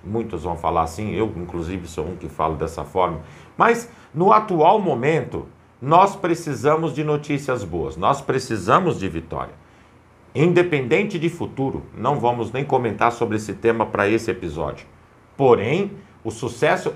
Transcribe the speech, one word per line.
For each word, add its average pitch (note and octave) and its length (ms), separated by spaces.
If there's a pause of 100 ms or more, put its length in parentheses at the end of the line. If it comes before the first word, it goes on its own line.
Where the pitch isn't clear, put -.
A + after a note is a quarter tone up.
Muitos G2 400
vão E2+ 120
falar E2 260
assim, G#2+ 320
eu G#2 220
inclusive E2+ 520
sou D#2 180
um F2+ 100
que - 120
falo D#2+ 260
dessa D#2 300
forma. E2+ 380 (340)
Mas A#3 340 (240)
no F#3 180
atual G3+ 460
momento, C3+ 680 (340)
nós F3+ 340
precisamos D#3 800
de D3 100
notícias C#3+ 600
boas, D#2+ 320
nós A#2 240
precisamos B2+ 760
de F#2 100
vitória. D#2 460 (800)
Independente F3 840
de E3 100
futuro, A#2 540 (120)
não B2 260
vamos A#2 320
nem C3+ 120
comentar A#2 480
sobre G#2+ 240
esse G#2 180
tema A2+ 300
pra G2+ 240
esse A2 220
episódio. D#2 560 (500)
Porém, C3+ 560 (300)
o A2+ 80
sucesso D3 640